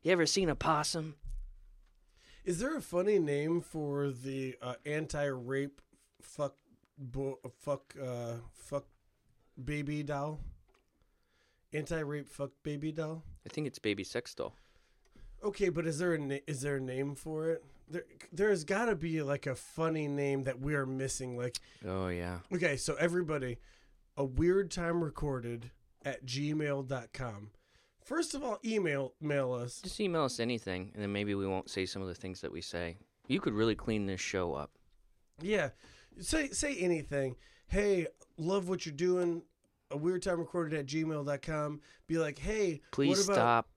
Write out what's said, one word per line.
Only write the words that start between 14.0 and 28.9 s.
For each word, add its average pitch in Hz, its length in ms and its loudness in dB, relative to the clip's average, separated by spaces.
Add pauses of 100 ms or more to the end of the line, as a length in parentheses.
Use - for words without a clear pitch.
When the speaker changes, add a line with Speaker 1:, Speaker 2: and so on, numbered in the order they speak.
Speaker 1:
sex - 280 -6
doll. - 220 -6 (880)
Speaker 2:
Okay, 202 260 2
but 165 160 0
is 151 140 0
there 175 140 4
a 160 40 2
na-, 139 300 -2
is 139 140 -4
there 143 160 0
a 131 40 0
name 131 340 -2
for 156 360 -2
it? 160 120 -2 (260)
There, 160 140 -6 (280)
there's 185 320 4
gotta 208 320 2
be, 160 260 0
like, 139 260 0
a 131 80 0
funny 160 520 0
name 139 380 2
that 127 160 -2
we 147 140 0
are 139 100 2
missing. 131 520 -2
Like, 120 200 -2 (280)
Speaker 1:
Oh, 92 220 0
yeah. 87 320 -2 (140)
Speaker 2:
okay, 160 240 2
so 143 180 -2
everybody, 151 640 2 (580)
a 139 100 0
weird 170 460 4
time 170 320 0
recorded 123 680 -4 (340)
at 131 200 -4
gmail 143 600 0
dot 127 240 -4
com. 107 380 -8 (520)
First 320 320 -2
of 277 80 -6
all, 240 220 -2
email, 160 560 0